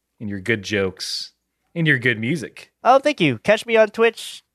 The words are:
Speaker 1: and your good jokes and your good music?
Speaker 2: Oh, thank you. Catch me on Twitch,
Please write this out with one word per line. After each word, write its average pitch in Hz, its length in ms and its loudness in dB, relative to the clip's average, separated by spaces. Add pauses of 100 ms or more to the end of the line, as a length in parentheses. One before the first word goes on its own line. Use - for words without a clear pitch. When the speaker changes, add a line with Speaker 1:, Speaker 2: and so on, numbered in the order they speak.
(200)
Speaker 1:
and 104 100 -10
your 101 80 -8
good 101 240 -4
jokes - 720 -6 (420)
and 165 120 -2
your 139 120 2
good 117 220 -2
music? 120 520 -6 (120)
Speaker 2:
Oh, 262 160 6
thank 294 200 -2
you. 135 180 2
Catch - 280 0
me 226 100 0
on 220 120 6
Twitch, - 560 -2 (100)